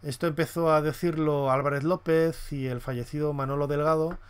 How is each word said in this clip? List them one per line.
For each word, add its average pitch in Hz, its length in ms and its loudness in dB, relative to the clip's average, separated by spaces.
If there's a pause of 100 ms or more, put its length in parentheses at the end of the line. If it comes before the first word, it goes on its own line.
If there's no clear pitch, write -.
Esto 147 240 -4
empezó 160 440 0
a 151 100 6
decirlo 151 680 0
Álvarez 139 320 0
López 160 680 0
y 135 160 -4
el 123 140 -4
fallecido 147 520 -4
Manolo 143 320 -2
Delgado, 156 540 0 (100)